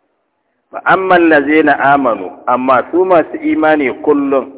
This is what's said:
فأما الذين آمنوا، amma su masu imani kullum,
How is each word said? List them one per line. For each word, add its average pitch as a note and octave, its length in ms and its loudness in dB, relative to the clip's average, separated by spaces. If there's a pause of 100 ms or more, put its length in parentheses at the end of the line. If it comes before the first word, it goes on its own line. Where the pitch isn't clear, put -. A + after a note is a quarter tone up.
(720)
فأما F3+ 440 0
الذين D#3 520 2
آمنوا، C3 640 0 (160)
amma B2+ 440 0
su F3+ 140 0
masu F3 380 0
imani D3+ 500 0 (100)
kullum, C#3 560 0